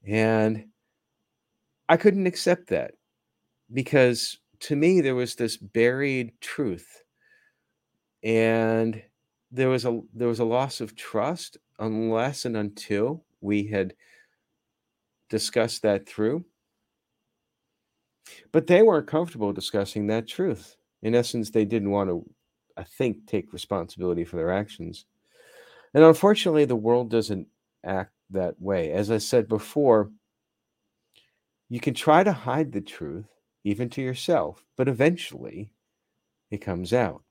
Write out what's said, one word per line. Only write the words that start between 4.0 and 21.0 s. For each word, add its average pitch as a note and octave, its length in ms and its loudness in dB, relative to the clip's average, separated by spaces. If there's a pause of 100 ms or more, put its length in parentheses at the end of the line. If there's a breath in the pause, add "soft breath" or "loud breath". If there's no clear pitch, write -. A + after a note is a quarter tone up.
to - 160 -4
me, E3+ 240 4
there C3+ 160 0
was B2 200 -4
this A2+ 200 -4
buried B2 880 0
truth, - 640 -8 (1200)
and A2+ 800 2 (480)
there C3 160 0
was C3 160 0
a, A#2 180 -4 (120)
there A#2 160 -2
was A#2 100 -2
a A#2+ 60 2
loss B2+ 340 -2
of A2 160 -10
trust - 640 -6 (220)
unless A2+ 680 -2
and A#2+ 100 -4
until G#2+ 680 -4 (160)
we G#2 240 0
had G2 280 -2 (1300 soft breath)
discussed - 540 -2
that G2+ 260 0
through. C3 380 -4 (2000 loud breath)
But D#3+ 140 2
they F3 140 8
weren't G3+ 260 6
comfortable D3+ 440 -2
discussing G2+ 560 -4
that A2+ 200 -2
truth. D3 500 -6 (240)